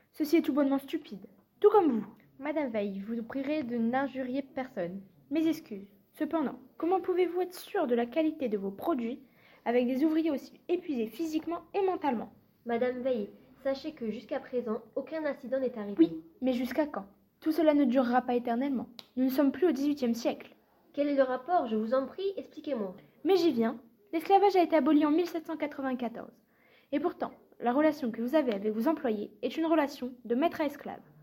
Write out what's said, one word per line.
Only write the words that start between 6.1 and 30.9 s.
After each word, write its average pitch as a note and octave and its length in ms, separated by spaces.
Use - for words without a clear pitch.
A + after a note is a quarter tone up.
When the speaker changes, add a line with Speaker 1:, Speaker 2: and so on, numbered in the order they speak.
Speaker 1:
Cependant, D4 440
comment F#4 240
pouvez-vous F4+ 400
être F4+ 120
sûre F4 320
de A#3+ 80
la A#3 120
qualité D#4 420
de G#3 80
vos G3 140
produits B3 500
avec A#3+ 200
des C4 200
ouvriers D#4+ 240
aussi - 280
épuisés D#4+ 400
physiquement D#4+ 520
et G4 100
mentalement ? D4 480
Speaker 3:
Madame B3 360
Veil, A#3+ 280
sachez C4+ 300
que A3+ 180
jusqu'à B3+ 300
présent, A#3 400
aucun D#4 280
incident C4+ 360
n'est A#3+ 180
arrivé. G3+ 180
Speaker 1:
Oui, E4 240
mais B3+ 120
jusqu'à C4 360
quand ? G3 180
Tout D#4 140
cela D#4 220
ne C#4+ 100
durera A#3+ 360
pas B3+ 140
éternellement. A#3+ 540
Nous B3+ 80
ne C4 60
sommes C#4 220
plus F4+ 160
au D4 40
dix-huitième C4+ 420
siècle. - 420
Speaker 3:
Quel C#4+ 140
est C#4+ 80
le C4+ 80
rapport ? B3+ 460
Je A3 80
vous A3+ 180
en C4+ 120
prie, G4 300
expliquez-moi. A#3+ 600
Speaker 1:
Mais F#4 120
j'y E4+ 160
viens. A3+ 260
L'esclavage F#4+ 440
a F4+ 60
été E4 120
aboli D4+ 320
en D4 60
mille E4+ 160
sept E4 180
cent D#4+ 100
quatre-vingt-quatorze. C4 800
Et C#4+ 80
pourtant, - 320
la A#3+ 120
relation D4 380
que A3+ 100
vous B3 140
avez C4 180
avec G#3 200
vos A3+ 160
employés A#3 440
est C4+ 140
une D#4+ 100
relation C#4 460
de A#3 100
maître E4 260
à D4+ 60
esclave. - 340